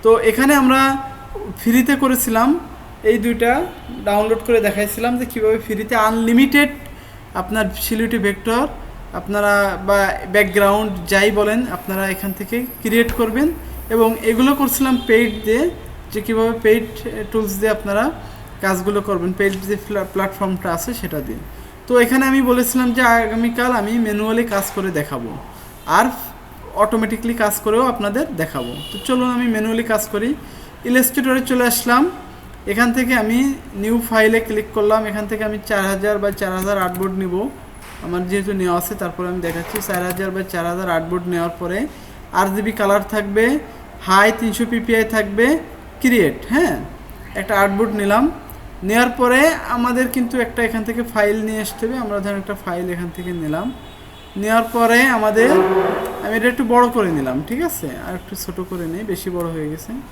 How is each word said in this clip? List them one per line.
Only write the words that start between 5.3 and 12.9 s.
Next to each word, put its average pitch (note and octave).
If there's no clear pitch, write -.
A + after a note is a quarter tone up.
কীভাবে A3
ফ্রিতে A3
আনলিমিটেড A#3+
আপনার G#3+
সিলিউটি A3+
ভেক্টর A3+
আপনারা G3+
বা G3+
ব্যাকগ্রাউন্ড G3+
যাই G3+
বলেন G#3+
আপনারা F#3+
এখান F#3+
থেকে G#3
ক্রিয়েট A#3